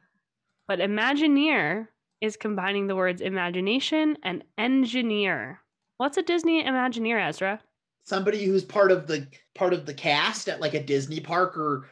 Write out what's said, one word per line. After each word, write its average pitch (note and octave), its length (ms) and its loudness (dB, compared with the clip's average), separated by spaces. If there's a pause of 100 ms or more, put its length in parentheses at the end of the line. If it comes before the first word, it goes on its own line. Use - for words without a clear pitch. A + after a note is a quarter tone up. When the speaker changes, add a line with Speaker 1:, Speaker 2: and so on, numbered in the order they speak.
(680)
Speaker 1:
But F#3+ 120 -2
Imagineer B3 1080 2 (320)
is G#3+ 160 -2
combining G3 520 -2
the F#3+ 100 -2
words F#3 240 0
imagination G3 1000 0
and F3+ 220 -6 (140)
engineer. G#3+ 1040 0 (340)
What's C#4+ 220 -2
a F#4 60 2
Disney E4 380 2
Imagineer, A#3+ 640 0
Ezra? F#3+ 360 -2 (420)
Speaker 2:
Somebody G3+ 400 0
who's F#3+ 220 2
part G3 260 6
of D#3+ 160 2
the, D3 200 -2 (280)
part F3+ 160 2
of D#3 140 -2
the C#3+ 80 -10
cast E3 560 0
at, D#3 100 -4
like, D3+ 140 -2
a C#3+ 100 -2
Disney C#3 380 -2
park F3 360 -2
or C#3+ 340 -4